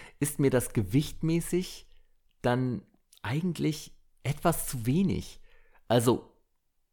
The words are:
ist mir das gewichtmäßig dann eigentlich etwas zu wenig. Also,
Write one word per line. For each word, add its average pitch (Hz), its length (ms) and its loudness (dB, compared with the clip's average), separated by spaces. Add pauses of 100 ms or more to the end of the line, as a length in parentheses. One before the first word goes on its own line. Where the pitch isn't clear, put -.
(200)
ist - 200 -2
mir 139 100 4
das 127 240 0
gewichtmäßig 165 1120 0 (540)
dann 123 400 0 (400)
eigentlich 151 680 -4 (320)
etwas - 420 -2
zu 117 200 -6
wenig. 147 560 0 (460)
Also, 117 440 4 (600)